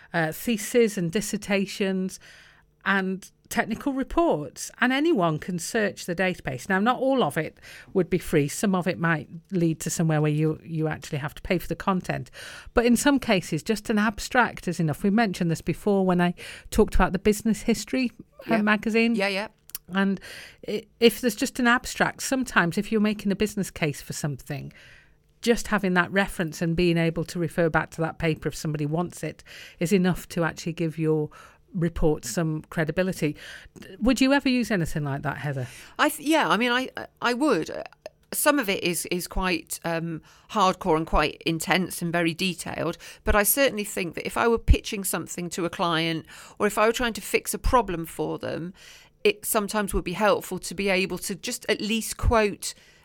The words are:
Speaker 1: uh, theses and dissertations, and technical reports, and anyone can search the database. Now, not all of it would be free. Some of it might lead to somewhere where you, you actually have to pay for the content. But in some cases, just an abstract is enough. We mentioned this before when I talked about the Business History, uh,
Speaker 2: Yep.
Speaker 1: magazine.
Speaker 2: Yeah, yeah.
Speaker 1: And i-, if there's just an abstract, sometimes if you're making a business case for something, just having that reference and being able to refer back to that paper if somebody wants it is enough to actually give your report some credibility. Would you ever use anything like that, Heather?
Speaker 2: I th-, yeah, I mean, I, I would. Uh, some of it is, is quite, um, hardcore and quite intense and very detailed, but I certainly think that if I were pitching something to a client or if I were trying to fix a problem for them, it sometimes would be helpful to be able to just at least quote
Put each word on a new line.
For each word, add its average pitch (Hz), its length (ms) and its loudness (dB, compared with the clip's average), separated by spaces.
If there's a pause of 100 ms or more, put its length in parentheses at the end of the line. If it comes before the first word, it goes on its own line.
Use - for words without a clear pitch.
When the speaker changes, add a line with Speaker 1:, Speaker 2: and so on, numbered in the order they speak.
(140)
Speaker 1:
uh, 160 160 0
theses 226 640 0
and 170 140 -2
dissertations, 196 1120 -2 (640)
and 190 480 -2 (160)
technical 226 440 -2
reports, 262 800 0 (100)
and 233 120 4
anyone 262 480 2
can 180 180 -6
search - 480 -2
the 175 80 -4
database. 175 540 -4
Now, 190 100 2
not 233 220 2
all 262 240 2
of 147 120 0
it - 220 -4 (340)
would 180 160 2
be 185 100 2
free. 147 280 2
Some 190 300 0
of 175 100 0
it 165 120 -2
might 165 300 0 (220)
lead 170 300 0
to 160 100 -6
somewhere 160 300 2
where 151 100 4
you, 156 320 0
you 160 240 -4
actually 151 320 -6
have 147 160 -6
to - 80 -14
pay 185 160 0
for - 80 -6
the 165 80 -4
content. 160 560 -2 (440)
But 233 120 4
in 240 100 6
some 285 220 4
cases, 180 460 0
just 214 260 -2
an 214 80 2
abstract 220 720 0
is 170 100 -2
enough. 156 240 0
We 202 80 2
mentioned 190 400 2
this 160 120 -2
before 190 440 0
when 180 140 4
I 175 140 2 (360)
talked 202 240 4
about - 180 6
the 180 60 -2
Business 208 440 2
History, 240 500 0 (360)
uh, 226 60 2
Speaker 2:
Yep. 214 80 2
Speaker 1:
magazine. 220 540 2
Speaker 2:
Yeah, 196 120 0
yeah. 202 200 -4 (460)
Speaker 1:
And 196 260 2 (480)
i-, 208 160 -6 (140)
if 233 220 6
there's 240 160 0
just - 240 -4
an 240 80 4
abstract, - 540 0
sometimes 226 540 0
if 208 140 -4
you're 220 100 2
making 208 300 0
a 185 60 0
business 208 340 -2
case - 320 -4
for - 100 -14
something, 143 600 -8 (720)
just - 260 2
having 190 260 2
that 175 160 2
reference 180 500 -2
and 165 140 2
being 170 240 4
able 165 260 0
to - 140 -8
refer 170 300 0
back 156 240 0
to - 80 -12
that 160 180 -4
paper 160 300 -2
if - 80 -6
somebody 151 300 -4
wants 165 360 -4
it - 220 -10 (340)
is 180 140 0
enough 185 380 2
to 170 120 -2
actually 160 300 -4
give 165 260 -4
your 156 320 0 (420)
report 165 520 0
some 156 460 -2
credibility. 165 640 -2 (640)
Would 240 200 4
you 262 120 6
ever 277 160 2
use 247 240 0
anything 165 320 0
like 139 180 -4
that, 143 160 -6
Heather? 135 300 -4 (320)
Speaker 2:
I 285 80 6
th-, 294 180 -4
yeah, 302 220 2
I 165 80 4
mean, 240 160 2
I, 254 160 0 (340)
I 240 120 2
would. 233 360 2
Uh, - 140 -8 (480)
some 294 260 4
of 220 100 0
it 190 140 0
is, 165 240 -2
is 175 220 -4
quite, 185 560 -2
um, 165 360 -4 (300)
hardcore 185 460 2
and 160 100 0
quite 151 400 0
intense 165 560 0
and 170 80 -2
very 170 240 0
detailed, 170 640 -4 (240)
but 214 140 4
I 208 80 6
certainly 214 400 2
think 190 300 -6
that - 120 -8
if - 100 -6
I 233 120 2
were 226 100 4
pitching - 460 2
something 175 460 -6
to 180 140 -4
a 170 60 -2
client 165 560 0 (320)
or 208 80 0
if 202 100 0
I 208 100 4
were 233 60 4
trying 233 220 -2
to - 60 -6
fix - 340 -2
a 202 40 -8
problem 196 460 2
for 156 340 -6
them, 147 360 -8 (540)
it - 80 2 (200)
sometimes 208 380 0
would 180 180 -2
be 165 60 -6 (100)
helpful 185 300 0 (100)
to 185 140 -10
be 196 60 0 (140)
able 180 160 -4 (100)
to 202 60 -6 (140)
just 247 200 -6
at - 120 0
least 220 360 -2
quote - 580 0 (300)